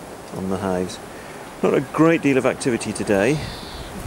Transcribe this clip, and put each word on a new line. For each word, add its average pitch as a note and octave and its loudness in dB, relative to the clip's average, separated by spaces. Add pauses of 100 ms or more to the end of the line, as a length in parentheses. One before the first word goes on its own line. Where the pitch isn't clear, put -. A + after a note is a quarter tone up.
(360)
on F#2+ -4
the F#2+ 0
hives. F#2 -2 (640)
Not F3 4
a D3+ 4
great D#3 4
deal C3+ 4
of B2 2
activity A2+ 0
today G#2+ 4 (680)